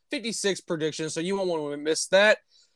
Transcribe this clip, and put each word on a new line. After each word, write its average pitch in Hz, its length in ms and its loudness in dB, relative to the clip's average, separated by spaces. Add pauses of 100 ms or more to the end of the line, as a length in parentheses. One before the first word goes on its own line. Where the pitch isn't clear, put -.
(120)
fifty-six 208 480 -2
predictions, 156 540 -4
so 165 80 -4
you 190 160 -2
won't 190 100 -2
wanna 151 300 -2
miss 151 300 -2
that. 202 320 6 (360)